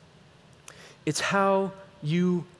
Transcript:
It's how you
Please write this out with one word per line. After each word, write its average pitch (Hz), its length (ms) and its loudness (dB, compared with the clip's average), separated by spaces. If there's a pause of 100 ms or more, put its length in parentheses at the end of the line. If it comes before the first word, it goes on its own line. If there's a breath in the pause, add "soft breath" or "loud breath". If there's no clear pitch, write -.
(1040 loud breath)
It's 151 160 -4
how 196 520 2 (280)
you 175 440 0 (160)